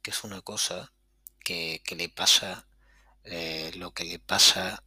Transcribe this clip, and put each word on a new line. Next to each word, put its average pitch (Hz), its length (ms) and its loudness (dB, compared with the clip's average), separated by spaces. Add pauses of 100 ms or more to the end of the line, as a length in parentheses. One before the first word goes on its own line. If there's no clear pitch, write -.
que - 120 -8
es - 120 -4
una 98 160 -10
cosa - 540 -4 (500)
que, 85 400 -4
que - 100 -6
le 85 140 -4
pasa, - 580 2 (580)
eh, 82 500 -6
lo 90 180 -10
que - 120 -6
le 85 140 -8
pasa - 680 4